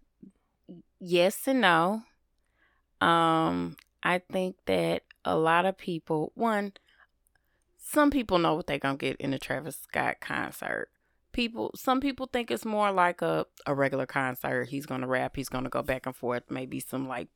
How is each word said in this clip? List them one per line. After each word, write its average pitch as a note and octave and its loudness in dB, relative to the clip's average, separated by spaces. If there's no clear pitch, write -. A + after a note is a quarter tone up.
yes F3 2
and C4+ 4
no. F#3 4
Um, E3 2
I F3 2
think F#3 -2
that E3+ 0
a F3+ 0
lot E3 4
of F#3+ 0
people, D#3+ -4
one, G#3 0
some D4 4
people A3+ 2
know E3 4
what E3+ -4
they C#3+ -2
gonna C#3 0
get C#3 -2
in C#3 -2
a B2+ -2
Travis C3+ -6
Scott - -2
concert. - -6
People, A3+ -4
some C4 0
people C4 -4
think A#3+ -4
it's A3+ -4
more G#3 2
like F3+ 2
a, D#3+ 0
a C#3+ 0
regular C3+ 2
concert. B2+ -2
He's C#3 -6
gonna B2+ -6
rap, B2+ 0
he's C3 -6
gonna B2+ -4
go B2+ -2
back C3 -2
and C3 -6
forth, A#2+ -2
maybe C3 -6
some, C3 -6
like, - -6